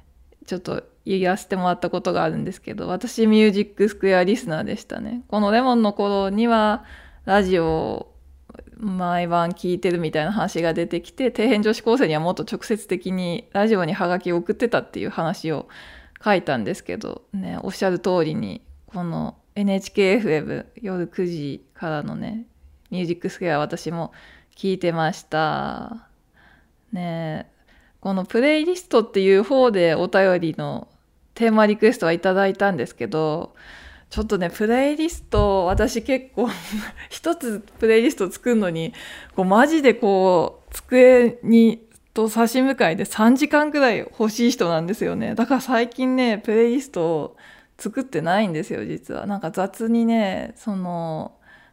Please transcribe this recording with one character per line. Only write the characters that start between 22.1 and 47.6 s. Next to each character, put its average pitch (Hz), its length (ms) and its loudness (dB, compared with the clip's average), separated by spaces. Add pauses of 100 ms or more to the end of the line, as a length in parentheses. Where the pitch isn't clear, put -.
ね、 226 300 -10 (460)
ミ 180 100 -4
ュ - 20 -4
ー 170 40 -4
ジ 170 60 -4
ッ 170 80 -8
ク 180 80 -6
ス - 100 -12
ク 190 60 -6
エ 165 80 -2
ア 143 60 0
私 156 320 -6
も 170 200 -8 (440)
聞 196 180 -4
い 185 60 -6
て 175 120 0
ま 160 200 0
し - 120 -16
た。 151 840 -6 (840)
ね、 165 600 -8 (480)
こ 196 140 -4
の 190 120 -4
プ - 160 0
レ 302 200 4
イ 302 40 -4
リ 359 120 0
ス - 100 -16
ト 240 140 4
っ 226 100 -8
て - 80 0
い 190 160 6
う 196 80 4
方 262 280 4
で 170 240 4
お 175 120 0
便 185 320 4
り 165 180 -4
の 143 300 -8 (460)
テ 233 160 2
ー - 20 4
マ 220 140 6
リ 208 120 2
ク 214 100 6
エ 247 60 4
ス 247 40 -8
ト 190 80 -2
は 165 80 2
い 170 60 0
た 190 140 2
だ 196 140 2
い 196 60 0
た 196 180 0
ん 175 60 -4
で 120 80 -2
す - 100 -12
け - 120 -6
ど、 156 480 -4 (540)
ち - 100 -6
ょ - 20 -2
っ 214 40 -6
と 214 120 0
ね、 175 140 -4
プ 214 160 -2
レ 269 260 2
イ - 20 -4
リ 320 140 -2
ス - 140 -10
ト、 202 420 2
私 208 380 0
結 262 320 -2
構、 233 120 0 (340)
<laughs> - 280 -16
一 - 260 -4
つ 226 300 -8 (140)
プ 233 80 2
レ 220 120 6
イ - 40 6
リ 285 80 4
ス - 40 -10
ト 190 160 -4
作 - 180 -4
る 240 60 4
の 196 140 2
に、 160 240 -6 (420)
こ 190 60 0
う、 180 40 2
マ 208 200 6
ジ 320 160 2
で 240 140 6
こ 185 760 2
う、 - 40 -14
机 254 680 6
に、 226 460 4 (260)
と 220 160 0
差 226 180 2
し 254 140 0
向 269 140 2
か 190 160 2
い 165 40 -2
で 202 100 -4
三 226 300 4
時 285 140 0
間 302 220 2
く 294 80 -2
ら 262 120 4
い 185 60 0
欲 - 320 -4
し 233 200 2
い - 20 6
人 185 180 -2
な 165 100 0
ん 165 60 -4
で 180 80 -4
す 214 100 -6
よ 170 120 -2
ね。 220 180 -4
だ 220 140 -2
か 277 80 0
ら 247 60 -2
最 240 280 0
近 254 260 -2
ね、 247 220 0
プ 220 140 -6
レ 226 180 4
イ 240 60 0
リ 269 60 0
ス - 80 -16
ト 175 140 -4
を 160 340 -4 (420)